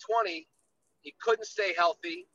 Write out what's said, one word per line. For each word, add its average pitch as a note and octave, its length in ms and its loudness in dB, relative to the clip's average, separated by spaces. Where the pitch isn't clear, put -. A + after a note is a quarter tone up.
twenty, G3+ 440 -2
he C#3+ 200 -18
couldn't A3 240 2
stay G3 320 -2
healthy. E3+ 580 0